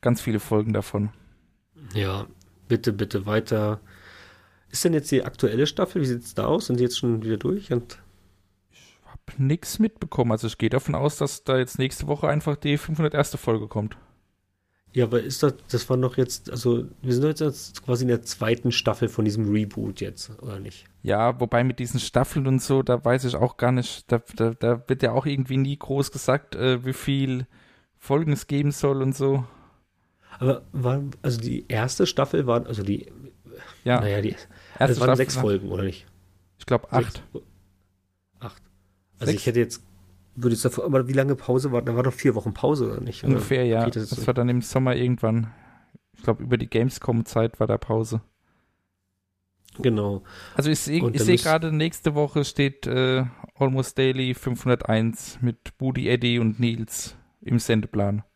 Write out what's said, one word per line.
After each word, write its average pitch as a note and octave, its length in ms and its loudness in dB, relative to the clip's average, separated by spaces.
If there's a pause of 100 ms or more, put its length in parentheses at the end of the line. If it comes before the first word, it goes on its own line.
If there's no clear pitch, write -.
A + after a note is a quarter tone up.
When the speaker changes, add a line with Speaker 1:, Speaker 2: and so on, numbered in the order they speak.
Speaker 1:
ganz A#2+ 200 0
viele G#2+ 180 0
Folgen G#2+ 340 0
davon. G#2 360 -2 (840)
Speaker 2:
Ja, G2 320 -4 (420)
bitte, A#2 260 0
bitte G2+ 320 -4
weiter. G#2+ 540 0 (920)
Ist - 160 -6
denn E3+ 80 4
jetzt D3 180 -2
die C3+ 120 2
aktuelle A#2+ 440 0
Staffel, F#3 340 -2
wie C#3 60 2
sieht's A#2+ 260 -4
da - 120 -2
aus? D#3+ 220 0
Sind B2 120 0
die B2 40 4
jetzt A#2+ 140 0
schon A2+ 260 0
wieder A2 140 -2
durch? G3 340 -4
Und - 280 -4 (720)
Speaker 1:
Ich - 340 -20
hab - 340 -20
nix C3+ 400 0
mitbekommen. C3+ 520 0
Also A2 160 0
ich A2 100 -6
gehe A2+ 120 2
davon B2+ 260 0
aus, D3 220 -2
dass - 260 -4
da C3 140 2
jetzt B2+ 200 -2
nächste C3 300 -4
Woche D3 200 -2
einfach D3+ 280 0
die C#3+ 220 0
fünfhunderterste D3+ 600 -2
Folge A2 300 -2
kommt. G#2+ 300 -4 (1000)
Speaker 2:
Ja, B2 100 4
aber A2+ 180 0
ist - 180 -6
das, C#3 140 2 (160)
das - 180 -2
war B2+ 80 2
noch B2+ 200 0
jetzt, - 340 -2
also A#2+ 340 0 (160)
wir B2+ 140 0
sind D3+ 240 0
jetzt - 440 -6
quasi B2+ 200 0
in B2 60 0
der A#2+ 120 2
zweiten A#2+ 500 0
Staffel A2+ 380 0
von A2 160 -2
diesem G#2 260 0
Reboot G#2+ 500 -2
jetzt, G2 380 -10
oder G#2 200 -12
nicht? G2 260 -16 (160)
Speaker 1:
Ja, A2+ 380 2
wobei A#2+ 240 2
mit B2+ 160 0
diesen B2 200 -4
Staffeln - 460 0
und C3 160 2
so, C3+ 220 2
da B2 200 2
weiß B2+ 220 2
ich B2 100 -2
auch A#2 220 0
gar B2 140 2
nicht, - 400 -2
da, A#2 100 2 (140)
da, A2+ 160 2
da A#2+ 360 0
wird C3+ 140 0
ja A#2 100 2
auch B2+ 140 0
irgendwie C3+ 320 -2
nie C3+ 200 0
groß C#3 340 -2
gesagt, - 440 -2
äh, B2+ 300 0
wie C3 80 -4
viel C3 540 -2 (500)
Folgen D3+ 360 0
es C#3 120 -4
geben C#3+ 260 0
soll C#3 300 0
und C3+ 140 0
so. C3+ 280 0 (960)
Speaker 2:
Aber B2+ 320 0
war, C3 300 -2 (220)
also A#2+ 180 -2
die A#2+ 260 -6
erste B2 380 0
Staffel C#3 400 0
war, A#2+ 220 0
also G#2 160 -6
die, G2+ 280 -4 (720)
Speaker 1:
Ja. A#2+ 180 2
Speaker 2:
naja, G#2 200 0
die, A2 100 0
Speaker 1:
Erste - 160 -14 (320)
Speaker 2:
also B2+ 140 6
es A#2 60 0
waren B2 80 4
Speaker 1:
Staffel B2+ 100 6
Speaker 2:
sechs C3 180 0
Speaker 1:
war C3 60 0
Speaker 2:
Folgen, G2+ 280 2
oder F#2 140 -2
nicht? F#2+ 220 -6 (540)
Speaker 1:
Ich - 80 -20
glaub, B2 240 0
Speaker 2:
Sechs? B2 160 2
Speaker 1:
acht. - 160 -12 (1160)
Speaker 2:
Acht. - 220 -14 (580)
Also - 120 -2
Speaker 1:
Sechs? G#2 100 0
Speaker 2:
ich - 60 -4
hätte A#2+ 120 2
jetzt - 220 0 (540)
würde A#2+ 200 2
jetzt A2+ 100 -4
davor, - 200 0
aber C3 220 2
wie C3+ 60 -4
lange C3+ 220 2
Pause C3 360 0
war? A#2+ 120 0
Da A#2+ 120 -2
war B2 80 2
doch C3 100 2
vier C3 220 2
Wochen G#2+ 180 -2
Pause, C3+ 380 0
oder G#2 100 -6
nicht? - 220 -10
Oder C3+ 100 4
Speaker 1:
Ungefähr, B2+ 320 2
ja. A2+ 200 2
Speaker 2:
geht A#2+ 100 -2
das A2 80 -4
jetzt G#2+ 100 -8
Speaker 1:
Das - 80 -6
Speaker 2:
so? A2 60 -2
Speaker 1:
war B2 60 2
dann B2 160 2
im B2 120 2
Sommer C3 340 0
irgendwann. A#2 560 0 (640)
Ich - 60 -20
glaub, A2+ 160 0
über B2 180 0
die A#2 120 -2
Gamescom-Zeit A#2 880 0
war A2 80 2
da G#2+ 100 2
Pause. A2+ 440 -2 (1600)
Speaker 2:
Genau. G#2 440 2 (320)
Speaker 1:
Also D3 140 2
ich D#3 100 2
seh, D3+ 220 0
Speaker 2:
Und A#2+ 140 0
Speaker 1:
ich - 40 0
Speaker 2:
dann G#2+ 60 4
Speaker 1:
seh A2 80 6
Speaker 2:
müsst A#2+ 120 4
Speaker 1:
gerade, D#3+ 260 2
nächste D#3 440 0
Woche D3 300 2
steht, C#3 420 -2
äh, C3 380 2 (300)
Almost C3 420 0
Daily C3 360 2
fünfhunderteins A#2 1080 0
mit - 360 -4
Budi, C3 320 -2
Eddie A#2+ 300 2
und A2 200 2
Nils A#2 560 -4 (260)
im A#2+ 180 2
Sendeplan. G#2 640 0 (120)